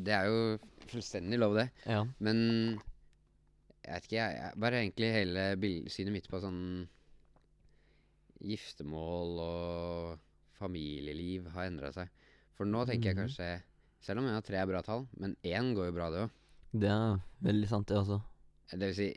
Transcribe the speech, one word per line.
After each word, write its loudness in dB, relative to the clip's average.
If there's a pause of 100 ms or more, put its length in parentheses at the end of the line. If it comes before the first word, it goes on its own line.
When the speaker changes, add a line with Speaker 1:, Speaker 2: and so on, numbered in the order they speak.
Speaker 1:
det 2
er 4
jo 4 (480)
fullstendig -2
lov, 6
det. 4 (160)
Speaker 2:
Ja. 2 (180)
Speaker 1:
Men 4 (1400)
jeg -8
vet -8
ikke, -2
jeg, 0
jeg, -8
bare 2
egentlig 0
hele 2 (160)
bil-, 0
synet -2
mitt -8
på -4
sånn -4 (1800)
giftermål -4
og -4 (400)
familieliv -6
har -4
endret -6
seg. -8 (440)
For -2
nå 2
tenker 2
jeg 2
Speaker 2:
Mhm. 0
Speaker 1:
kanskje, -4 (400)
selv -2
om 0
en 0
av -2
tre -2
er 2
bra 0
tall, -2 (100)
men -4
én 0
går 2
jo 0
bra, -2
det -2
også. -2 (480)
Speaker 2:
Det 6
er 4 (220)
veldig 4
sant, 2
det 4
også. 2 (500)
Speaker 1:
Det -6
vil 0
si, 2